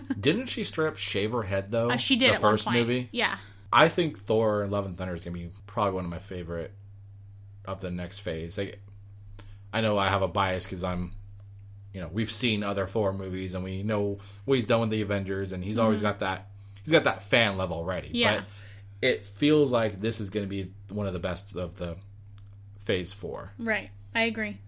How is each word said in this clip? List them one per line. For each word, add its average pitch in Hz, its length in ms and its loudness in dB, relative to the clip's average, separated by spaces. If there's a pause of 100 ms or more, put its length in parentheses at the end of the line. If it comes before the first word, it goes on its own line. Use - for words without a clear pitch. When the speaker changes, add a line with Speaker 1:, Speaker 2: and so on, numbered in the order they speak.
(200)
Speaker 1:
Didn't 185 280 2
she 233 160 -4
straight 156 240 0
up 151 100 -4
shave 104 340 0
her 117 120 0
head, 98 280 -2
though? 117 180 2
Speaker 2:
Uh, 123 80 2
she - 180 2
did 254 160 6
Speaker 1:
The - 40 6
Speaker 2:
at - 60 0
one 107 120 8
Speaker 1:
first 107 120 2
Speaker 2:
point. 120 140 2
Speaker 1:
movie? 120 320 2
Speaker 2:
Yeah. 226 260 0 (360)
Speaker 1:
I 151 160 10
think 165 300 0
Thor: 107 480 4
Love 101 180 0
and 92 120 -8
Thunder 92 160 -4
is 82 100 -6
gonna 87 140 -6
be 85 120 -8 (160)
probably 101 280 0
one 92 120 -2
of 87 60 -4
my 82 80 -6
favorite 85 540 -6 (920)
of 95 160 -6
the 90 100 -4
next 87 280 -6
phase. 85 380 -6
Like, 101 240 -4 (920)
I 113 80 2
know 107 160 4
I 98 120 4
have 95 120 4
a 95 60 4
bias 92 400 2
'cause 90 160 -6
I'm 90 300 -2 (800)
you 95 80 -8
know, 82 100 -8
we've 107 200 0
seen 110 320 2
other 98 240 0
Thor 104 260 2
movies 95 420 -4
and 92 80 -2
we 95 200 -4
know 104 360 0 (260)
what 135 100 4
he's 120 100 2
done 117 160 4
with 113 80 2
the 110 120 2
Avengers, 98 500 0
and 90 120 -4
he's 104 140 -2
always 110 220 6
Speaker 2:
Mm-hmm. 104 80 2
Speaker 1:
got 101 120 0
that, 92 280 -2 (360)
he's 151 80 -2
got 160 140 10
that - 180 2
fan 110 340 6
love 92 140 0
already. 85 420 -2
Speaker 2:
Yeah. 226 280 4
Speaker 1:
But - 40 -8 (640)
it 123 180 2
feels 147 460 4
like 110 280 2
this 110 220 0
is 101 80 -4
gonna 101 180 -2
be 95 240 -4 (180)
one 104 180 -2
of 92 60 -2
the 90 60 -2
best 87 360 -6
of 85 220 -6
the 85 200 -6 (880)
Phase 92 280 0
Four. - 460 -8
Speaker 2:
Right. 220 300 -2 (260)
I 226 80 2
agree. 220 340 -2 (100)